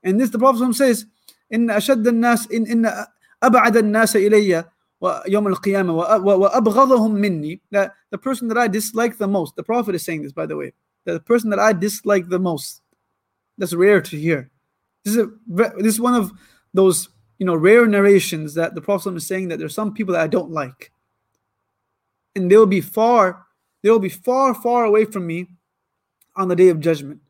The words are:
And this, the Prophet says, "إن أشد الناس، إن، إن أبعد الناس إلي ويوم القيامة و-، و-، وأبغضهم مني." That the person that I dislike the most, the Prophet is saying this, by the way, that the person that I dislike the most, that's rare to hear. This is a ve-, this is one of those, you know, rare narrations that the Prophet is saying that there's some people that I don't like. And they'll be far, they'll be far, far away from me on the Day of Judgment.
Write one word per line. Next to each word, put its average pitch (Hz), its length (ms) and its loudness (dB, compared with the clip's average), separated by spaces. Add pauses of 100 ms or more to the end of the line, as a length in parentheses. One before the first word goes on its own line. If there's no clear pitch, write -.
And 190 160 0
this, 247 120 0
the 233 80 -6
Prophet 247 360 2
says, 254 300 0 (480)
"إن 233 180 0
أشد 220 380 0
الناس، 233 420 0
إن، 226 160 -2
إن 226 400 -2 (360)
أبعد 226 340 4
الناس 220 400 2
إلي 202 480 2 (360)
ويوم 196 480 -2
القيامة 190 440 -2
و-، 175 300 0
و-، 196 260 4
وأبغضهم 226 640 2
مني." 180 480 -4 (100)
That 196 220 -2 (180)
the 202 60 -10
person 247 320 -6
that 220 80 -4
I 240 120 0
dislike 220 500 -4
the 202 100 -4
most, 190 280 -4
the - 60 -12
Prophet 220 320 -4
is 165 80 -6
saying 156 200 -8
this, 143 100 -14
by 160 140 -8
the 151 100 -10
way, 143 160 -10 (320)
that 170 80 -6
the 165 80 -6
person 226 300 0
that 196 80 -2
I 214 160 4
dislike 190 560 -2
the 180 80 -2
most, 170 420 -6 (800)
that's 175 160 -6
rare 190 260 4
to 151 160 -12
hear. 147 340 -4 (540)
This 208 120 -4
is 233 80 0
a - 60 -10 (160)
ve-, 185 360 -4
this 220 120 2
is 220 60 -6
one 247 140 0
of 202 180 -2 (420)
those, 190 360 2 (280)
you 190 80 -4
know, 175 80 0
rare 208 320 4
narrations 196 680 2
that 165 200 -4
the 165 60 -10
Prophet 196 340 -6
is 160 120 -10
saying 190 220 -6
that 165 100 -8
there's 156 160 -10
some 214 200 -6
people 190 200 -6
that 165 80 0
I 156 40 0
don't 165 240 -4
like. 143 420 -12 (1400)
And 180 140 -2
they'll 214 160 8
be 190 140 2
far, 214 680 0 (360)
they'll 220 160 4
be 190 120 -2
far, 254 440 -2
far 240 300 0
away 214 200 2
from 202 220 -8
me 170 220 -8 (880)
on 185 120 -4
the 180 80 0
Day 185 120 8
of 160 120 2
Judgment. 147 480 -4